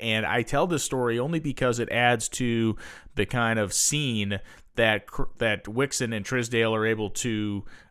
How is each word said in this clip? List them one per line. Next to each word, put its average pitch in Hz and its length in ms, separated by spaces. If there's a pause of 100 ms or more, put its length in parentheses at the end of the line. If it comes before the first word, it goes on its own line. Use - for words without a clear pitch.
And 110 240
I 107 180
tell 147 260
this 160 160
story 120 340
only 160 220
because 127 400
it 117 100
adds 120 400
to 117 460 (400)
the 101 100
kind 113 320
of 101 140
scene 110 680 (340)
that 110 320
cr-, - 180 (120)
that 107 320
Wixon 120 460
and 104 100
Trisdale 113 500
are 110 120
able 110 240
to, 104 560 (240)